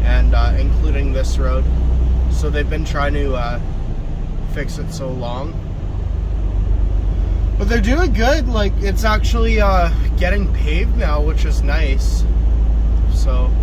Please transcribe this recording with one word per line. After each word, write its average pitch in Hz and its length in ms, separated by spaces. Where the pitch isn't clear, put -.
and, - 300
uh, - 240
including - 560
this - 240
road. 165 260
So 147 180
they've 143 200
been - 160
trying 143 280
to, 143 220
uh, 120 240
fix - 260
it - 120
so 135 180
long. 120 440
But 202 100
they're 233 100
doing 277 340
good, 254 340
like, 208 340
it's 196 220
actually, 220 580
uh, 185 280
getting 185 300
paved - 500
now, 151 240
which 156 240
is - 160
nice. - 600
So. 156 380